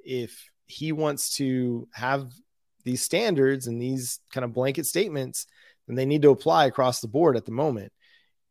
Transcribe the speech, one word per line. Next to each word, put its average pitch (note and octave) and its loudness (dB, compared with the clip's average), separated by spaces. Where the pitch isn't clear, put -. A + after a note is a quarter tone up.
if B2 -10
he D#3 -8
wants D3+ -4
to B2+ -2
have B2+ -4
these B2 -4
standards C#3 2
and A#2 -6
these B2+ -6
kind C3 -6
of A#2+ -6
blanket C3+ -2
statements, D3 -4
then A#2+ -8
they C3 0
need D3 2
to D3 10
apply D#3+ 4
across B2+ 2
the A#2 -8
board C3+ 4
at A2 -6
the A2 -12
moment. B2 -4